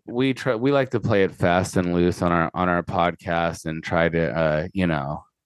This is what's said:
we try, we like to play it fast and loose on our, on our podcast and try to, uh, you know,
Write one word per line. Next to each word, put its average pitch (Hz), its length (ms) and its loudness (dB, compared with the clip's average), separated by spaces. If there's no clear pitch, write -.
we 123 300 -2
try, 127 220 -2
we 131 160 0
like 135 180 0
to 113 100 -2
play 101 240 2
it 85 100 -2
fast 92 420 0
and 87 180 0
loose 87 260 2
on 87 100 0
our, 85 220 2
on 90 160 -2
our 87 140 0
podcast 85 800 -2
and 80 180 -6
try 85 280 2
to, 80 260 0
uh, 80 380 0
you 95 120 0
know, 76 380 -4